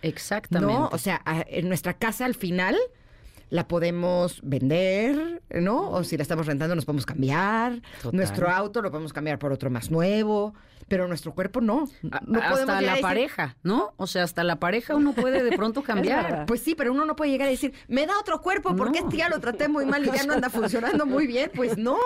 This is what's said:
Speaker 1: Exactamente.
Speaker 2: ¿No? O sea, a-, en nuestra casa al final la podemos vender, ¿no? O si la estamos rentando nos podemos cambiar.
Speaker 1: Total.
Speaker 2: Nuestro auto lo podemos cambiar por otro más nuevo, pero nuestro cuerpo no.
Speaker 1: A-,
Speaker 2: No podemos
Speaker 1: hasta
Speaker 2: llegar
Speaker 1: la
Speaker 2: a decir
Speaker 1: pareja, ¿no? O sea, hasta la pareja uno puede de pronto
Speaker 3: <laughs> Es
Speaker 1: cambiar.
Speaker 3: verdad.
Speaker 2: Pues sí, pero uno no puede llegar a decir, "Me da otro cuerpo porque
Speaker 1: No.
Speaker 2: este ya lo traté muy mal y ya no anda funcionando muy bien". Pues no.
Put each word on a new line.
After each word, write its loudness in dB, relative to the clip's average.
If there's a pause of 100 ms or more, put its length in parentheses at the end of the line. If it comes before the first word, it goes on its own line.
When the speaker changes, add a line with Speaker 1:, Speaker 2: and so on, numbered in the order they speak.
Speaker 1:
Exactamente. 0
Speaker 2:
¿No? 2
O -4
sea, -2
a-, 0
en -2
nuestra 0
casa -2
al 0
final 0 (720)
la -2
podemos 0
vender, 2
¿no? 0
O 0
si -4
la -2
estamos -2
rentando 0
nos -2
podemos -2
cambiar. 0 (200)
Speaker 1:
Total. -4
Speaker 2:
Nuestro 0
auto 0
lo -4
podemos -8
cambiar -4
por -2
otro -4
más -4
nuevo, 2 (320)
pero 0
nuestro -6
cuerpo -2
no. 2 (240)
Speaker 1:
A-, -4
Speaker 2:
No 2
podemos 2
Speaker 1:
hasta 0
Speaker 2:
llegar 2
Speaker 1:
la 2
Speaker 2:
a 0
decir 2
Speaker 1:
pareja, -2
¿no? 0
O -4
sea, 0
hasta -2
la 0
pareja 0
uno 4
puede 2
de 4
pronto 0
Speaker 3:
<laughs> -2
Es -12
Speaker 1:
cambiar. 0
Speaker 3:
verdad. -2
Speaker 2:
Pues 0
sí, 0
pero 0
uno 2
no -2
puede 0
llegar 2
a 2
decir, -2 (140)
"Me 0
da 0
otro -2
cuerpo 0
porque 2
Speaker 1:
No. -4
Speaker 2:
este -2
ya 0
lo 0
traté -2
muy 2
mal 2
y 2
ya 0
no 0
anda 0
funcionando 0
muy 2
bien". 0
Pues 0
no. 2